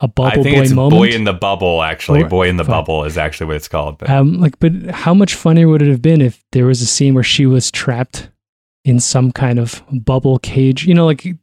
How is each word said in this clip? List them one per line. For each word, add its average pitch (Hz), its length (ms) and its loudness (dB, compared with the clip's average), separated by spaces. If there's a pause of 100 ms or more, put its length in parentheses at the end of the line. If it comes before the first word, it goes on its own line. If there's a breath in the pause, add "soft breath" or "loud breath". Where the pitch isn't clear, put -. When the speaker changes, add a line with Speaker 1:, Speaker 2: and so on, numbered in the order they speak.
Speaker 1:
a 131 80 -2
Bubble 131 320 0
Speaker 2:
I - 20 2
think 139 140 2
Speaker 1:
Boy 139 60 4
Speaker 2:
it's 135 100 2
Speaker 1:
moment? 131 260 2
Speaker 2:
Boy - 120 4
in 113 120 -2
the 101 100 0
Bubble, 90 500 -2
actually. 80 420 -2
Speaker 1:
Or 80 40 -4
Speaker 2:
Boy 90 200 0
in 90 80 0
the 85 80 -2
Speaker 1:
fine. 76 80 -2
Speaker 2:
Bubble 80 320 -2
is 78 120 -8
actually 78 300 -6
what 78 100 -6
it's 73 120 -12
called. 76 300 -6
But - 120 -6
Speaker 1:
Um, 139 300 0
like, 160 180 0
but 165 140 2 (180)
how 170 240 -2
much 196 220 2
funnier 165 320 4
would 156 140 2
it 143 60 2
have 131 140 0
been 160 180 4
if 127 300 -2
there 127 160 2
was 123 160 0
a 120 40 -4
scene 139 280 0
where 127 80 2
she - 240 0
was 127 240 2
trapped - 580 -6 (560)
in 123 140 2
some 127 320 0
kind 120 300 -2
of 120 200 -8 (120)
bubble 131 480 0
cage? 131 440 -2
You 180 100 4
know, 170 120 4
like, 151 180 -2 (180)